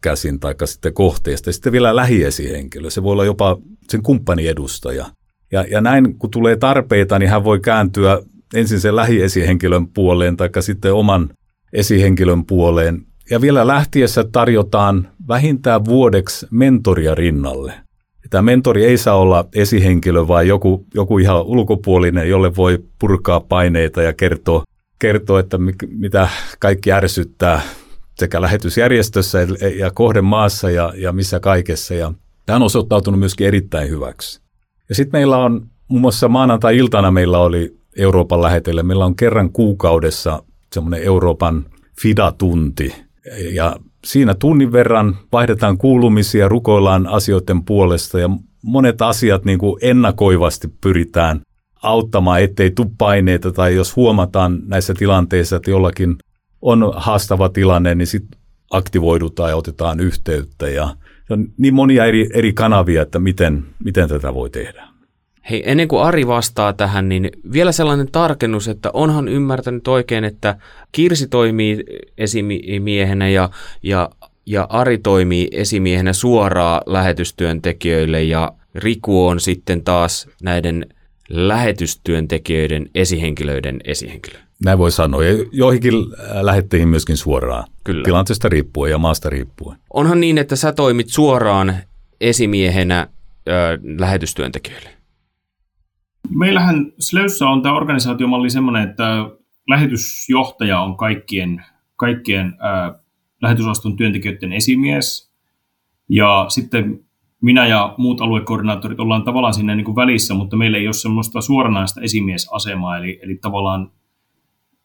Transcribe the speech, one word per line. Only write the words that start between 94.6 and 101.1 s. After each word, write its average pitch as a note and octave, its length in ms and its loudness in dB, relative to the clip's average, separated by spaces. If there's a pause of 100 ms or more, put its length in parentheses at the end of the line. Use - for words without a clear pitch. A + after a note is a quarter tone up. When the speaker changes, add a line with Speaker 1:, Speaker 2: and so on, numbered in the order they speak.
Speaker 3:
Meillähän F3 680 0
Sleyssä F#3+ 500 -2
on C3+ 140 0
tää C#3+ 100 0
organisaatiomalli B2+ 800 -2
semmonen, A#2+ 380 -2
että G#2+ 160 -6 (640)
lähetysjohtaja B2+ 1120 -2
on F#2+ 160 -6
kaikkien, G2 680 -6 (320)